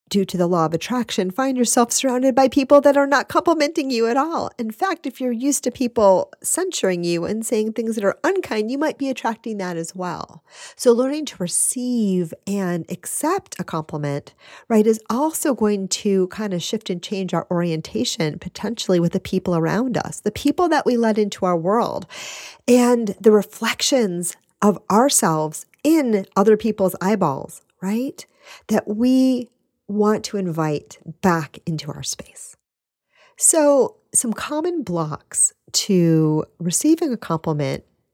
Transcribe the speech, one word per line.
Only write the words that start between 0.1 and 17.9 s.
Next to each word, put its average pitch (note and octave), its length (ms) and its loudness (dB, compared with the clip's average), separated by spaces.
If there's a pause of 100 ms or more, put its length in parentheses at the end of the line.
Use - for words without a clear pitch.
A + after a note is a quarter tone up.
to - 120 -6
the F3 120 2
law E3+ 180 2
of D#3+ 80 -2
attraction, A3 560 -4
find C4 260 -2
yourself A#3+ 360 2
surrounded B3+ 420 0
by C4+ 140 6
people C#4+ 320 6
that C#4 160 6
are C#4 100 4
not C#4 220 2
complimenting D#4 600 0
you A3+ 160 0
at A#3+ 100 0
all. D4 420 -2
In A3 140 -6
fact, F#4+ 340 -4
if C4 140 -10
you're B3+ 120 -2
used C4 320 -2
to B3 60 -2
people A3 640 2 (100)
censuring F#3+ 640 -2
you E3+ 200 -2
and A3 220 -4
saying A3 260 -2
things A3+ 220 -4
that G#3 100 -4
are G3 200 0
unkind, B3+ 480 -2
you C#4 40 -4
might D4 220 -2
be C#4 100 -4
attracting A3+ 500 -6
that F3+ 180 -6
as E3 180 -8
well. - 480 -10 (320)
So - 180 4
learning C4 340 0
to - 120 -14
receive G3 960 -2 (120)
and F3+ 440 -4
accept - 720 -6
a F3+ 40 -6
compliment, D3+ 720 -6 (340)
right, G#3+ 180 4
is A3 220 2
also D4 460 0
going G#3 340 -2
to F#3+ 400 0
kind G#3 240 -8
of F3 100 -4
shift - 280 -6
and F3 120 -6
change F#3+ 300 -6
our E3 200 -2
orientation E3+ 880 -4